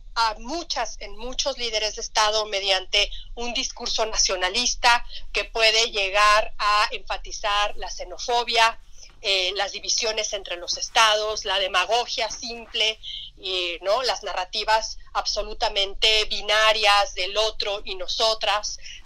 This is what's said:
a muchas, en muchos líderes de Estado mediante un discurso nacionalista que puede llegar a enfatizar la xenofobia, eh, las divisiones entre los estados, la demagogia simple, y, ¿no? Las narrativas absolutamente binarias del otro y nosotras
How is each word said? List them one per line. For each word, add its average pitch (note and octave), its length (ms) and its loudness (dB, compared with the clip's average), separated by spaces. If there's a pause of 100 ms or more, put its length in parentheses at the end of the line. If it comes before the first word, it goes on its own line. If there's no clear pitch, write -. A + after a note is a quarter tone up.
(140)
a A3+ 240 2
muchas, B3+ 640 -6
en G#3 180 -10
muchos B3+ 400 -4
líderes A3 380 -2
de A#3 60 -8
Estado G#3+ 440 2
mediante G3 640 2 (240)
un A#3+ 220 -4
discurso A#3+ 500 -2
nacionalista A3 960 2 (300)
que G#3 120 0
puede A3+ 440 4
llegar G#3 680 4
a G#3 320 4
enfatizar G3+ 840 -2
la F#3 120 -6
xenofobia, A3+ 920 2 (440)
eh, F#3+ 320 0
las G3 160 -2
divisiones G#3+ 600 -2
entre F3+ 240 -8
los F3 200 -6
estados, G#3+ 680 2
la G3 140 0
demagogia G3 680 0
simple, A3+ 680 -4 (440)
y, F3+ 380 -4
¿no? G#3 220 2
Las G#3 180 -2
narrativas G#3 760 0 (140)
absolutamente G#3+ 1120 0
binarias G#3 880 4
del F#3+ 220 -4
otro G#3+ 460 -2
y G3 120 -8
nosotras G#3 840 0 (260)